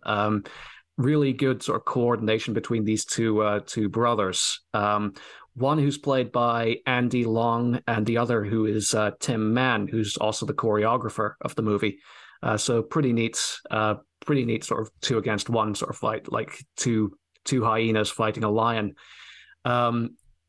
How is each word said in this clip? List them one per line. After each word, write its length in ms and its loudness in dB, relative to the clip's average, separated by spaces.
Um, 400 0
really 340 2
good 320 0
sort 160 -2
of 40 -12
coordination 680 0
between 300 -2
these 200 0
two, 380 2
uh, 240 2
two 220 -2
brothers. 720 0
Um, 420 0
one 260 2
who's 180 0
played 320 0
by 460 2
Andy 380 2
Long, 640 2
and 180 0
the 120 2
other 260 2
who 220 0
is, 280 0
uh, 240 2
Tim 340 0
Mann, 360 2
who's 280 -2
also 300 -2
the 80 -4
choreographer 840 0
of 160 -8
the 60 0
movie. 360 0
Uh, 160 0
so 260 0
pretty 300 0
neat, 460 -2
uh, 240 0
pretty 200 2
neat 180 -2
sort 200 -4
of 180 -10
two 180 0
against 320 -2
one 240 0
sort 160 -4
of 60 -12
fight, 340 -4
like 340 -6
two, 420 0
two 200 0
hyenas 460 2
fighting 340 -2
a 60 2
lion. 440 0
Um, 520 0